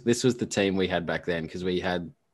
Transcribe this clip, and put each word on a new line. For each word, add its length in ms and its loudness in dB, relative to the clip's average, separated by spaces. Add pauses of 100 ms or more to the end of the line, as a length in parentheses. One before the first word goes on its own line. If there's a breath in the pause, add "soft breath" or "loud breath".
this 200 2
was 120 4
the 100 -4
team 300 2
we 120 2
had 180 0
back 200 -2
then 220 -2
'cause 160 -8
we 160 0
had 320 -2 (220)